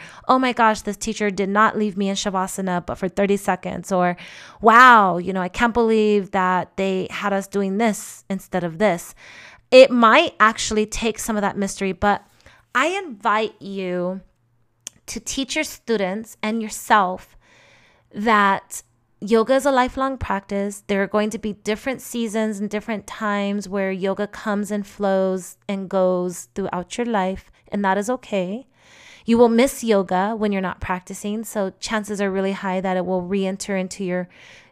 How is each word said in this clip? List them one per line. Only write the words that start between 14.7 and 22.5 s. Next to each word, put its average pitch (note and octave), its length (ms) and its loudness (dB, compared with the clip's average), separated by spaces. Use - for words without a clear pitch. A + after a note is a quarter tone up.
to - 120 -10
teach - 380 -6
your D#4 80 -2
students G#3 760 -6
and A3 220 -4
yourself G3+ 760 -2
that G#3 720 0
yoga A3 340 2
is C4+ 120 2
a C#4 60 2
lifelong C4 460 0
practice. G3+ 680 -6
There G3 160 0
are G3 60 -2
going G#3+ 220 0
to G#3 80 -10
be G#3+ 140 -6
different G#3+ 480 -6
seasons A3 600 -4